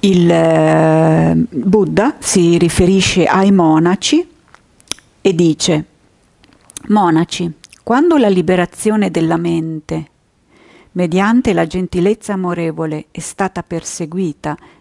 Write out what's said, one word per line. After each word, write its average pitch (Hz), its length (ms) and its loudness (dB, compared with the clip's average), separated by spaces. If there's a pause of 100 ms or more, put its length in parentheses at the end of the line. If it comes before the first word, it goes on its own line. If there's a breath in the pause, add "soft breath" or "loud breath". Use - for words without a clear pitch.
Il, 180 300 4
eh, 160 1040 2
Buddha 185 840 0
si 170 360 2
riferisce 180 720 2
ai 190 240 2
monaci 180 800 2 (920)
e 196 140 0
dice: 160 500 0 (1000)
"Monaci, 170 680 0 (300)
quando 311 340 0
la 240 120 2
liberazione 185 840 0
della 165 260 -2
mente 160 760 -6 (840 soft breath)
mediante 196 600 0
la 165 140 0
gentilezza 185 680 -4
amorevole 165 760 -6
è - 80 -16
stata - 460 -8
perseguita, 165 920 -8 (240 soft breath)